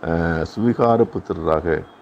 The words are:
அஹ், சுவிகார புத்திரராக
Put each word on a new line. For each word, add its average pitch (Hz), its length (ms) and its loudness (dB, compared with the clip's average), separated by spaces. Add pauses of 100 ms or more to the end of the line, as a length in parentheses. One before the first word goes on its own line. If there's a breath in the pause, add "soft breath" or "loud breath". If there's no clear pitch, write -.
அஹ், 82 400 0
சுவிகார 117 600 2
புத்திரராக 80 800 -2 (180)